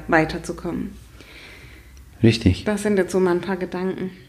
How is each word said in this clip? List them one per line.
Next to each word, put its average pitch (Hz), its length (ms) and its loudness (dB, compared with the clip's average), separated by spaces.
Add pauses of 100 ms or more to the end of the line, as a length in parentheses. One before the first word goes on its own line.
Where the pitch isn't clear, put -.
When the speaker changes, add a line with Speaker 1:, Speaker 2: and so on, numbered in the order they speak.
Speaker 1:
weiterzukommen. 165 840 -2 (1300)
Speaker 2:
Richtig. - 420 4
Speaker 1:
Das 208 180 -2
sind 208 140 2
jetzt 180 160 2
so 190 80 2
mal 185 100 4
ein 175 100 0
paar 185 160 -4
Gedanken. 185 540 -6 (180)